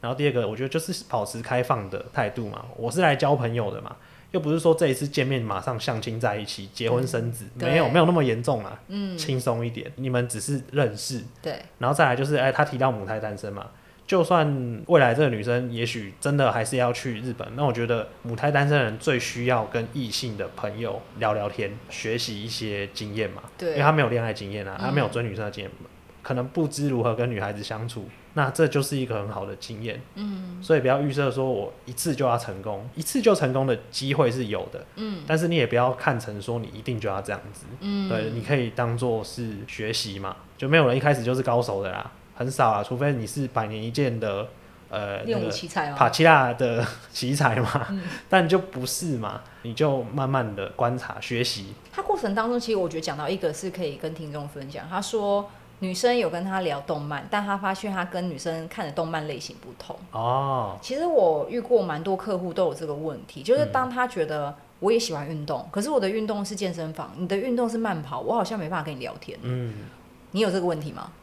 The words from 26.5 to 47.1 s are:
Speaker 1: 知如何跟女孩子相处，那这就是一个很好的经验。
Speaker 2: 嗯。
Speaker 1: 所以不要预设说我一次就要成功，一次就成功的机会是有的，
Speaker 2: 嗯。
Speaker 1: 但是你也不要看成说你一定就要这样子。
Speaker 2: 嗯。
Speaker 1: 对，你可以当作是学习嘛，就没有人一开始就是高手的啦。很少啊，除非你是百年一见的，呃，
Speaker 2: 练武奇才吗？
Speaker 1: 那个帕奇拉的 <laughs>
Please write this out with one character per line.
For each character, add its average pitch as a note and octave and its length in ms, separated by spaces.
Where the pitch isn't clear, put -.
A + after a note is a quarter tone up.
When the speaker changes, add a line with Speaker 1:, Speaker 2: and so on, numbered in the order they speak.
Speaker 1:
知 C#3+ 220
如 B2 160
何 A#2 100
跟 B2 160
女 G#2+ 120
孩 G#2 100
子 G2+ 120
相 A2 240
处， A2 200
那 C#3 180
这 D#3+ 160
就 C#3+ 140
是 C#3 140
一 C3 100
个 A2+ 100
很 G#2 140
好 G2+ 160
的 G2 100
经 A2 280
验。 A2+ 160
Speaker 2:
嗯。 F#3+ 460
Speaker 1:
所 D#3+ 140
以 C#3+ 40
不 B2+ 80
要 C#3 140
预 D3 100
设 C3+ 200
说 C3 180
我 G2+ 220
一 B2 80
次 D3 220
就 C#3 100
要 A#2 120
成 G2 240
功， G#2 340
一 D#3 60
次 B3 200
就 G#3 120
成 C3+ 200
功 C3+ 120
的 A#2+ 120
机 C3+ 240
会 C3 160
是 A#2+ 180
有 G2+ 240
的， - 140
Speaker 2:
嗯。 G3 320
Speaker 1:
但 D#3+ 100
是 E3+ 100
你 E3+ 80
也 C#3 100
不 A#2 100
要 B2+ 180
看 B2 260
成 G#2 220
说 A#2 180
你 A2 140
一 G#2+ 80
定 A#2 180
就 G#2+ 80
要 G2 140
这 G2+ 100
样 G2+ 100
子。 - 120
Speaker 2:
嗯。 G3 300
Speaker 1:
对， A2 240
你 A#2 80
可 C#3+ 140
以 A#2+ 160
当 A#2 260
作 A#2 260
是 A2+ 340
学 A2 260
习 G2 260
嘛， F#2+ 160
就 C3+ 100
没 D#3 100
有 D3 100
人 B2 100
一 - 20
开 D3 140
始 B2+ 100
就 B2 100
是 C3 80
高 A#2+ 200
手 G2 220
的 F#2 80
啦。 G2 200
很 B2 100
少 C3 200
啊， G#2 120
除 B2 140
非 C#3+ 160
你 A2+ 160
是 C#3 220
百 A2 180
年 A2 160
一 A#2 80
见 B2 260
的， G#2+ 300
呃， G2+ 340
Speaker 2:
练 A3 140
武 A2+ 120
奇 E3 180
才 D3+ 200
吗？ - 20
Speaker 1:
那 C#3+ 60
个 - 40
帕 A#2+ 100
奇 D#3 140
拉 C#3 300
的 A#2 420
<laughs> - 160